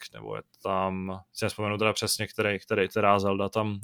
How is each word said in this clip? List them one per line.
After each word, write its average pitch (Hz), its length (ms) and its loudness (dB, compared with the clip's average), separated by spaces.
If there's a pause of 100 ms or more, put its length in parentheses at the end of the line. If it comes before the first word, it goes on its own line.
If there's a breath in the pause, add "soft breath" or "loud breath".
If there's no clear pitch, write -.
(140)
nebo 107 220 -10
je - 60 -8 (220)
tam, 95 560 -2 (140)
si - 120 -4
nespomenu 104 320 -2
teda 107 160 2
přesně, 104 340 -2
který, 104 320 0
který, 104 280 0
která 101 320 6
Zelda 98 300 0
tam, 107 340 -2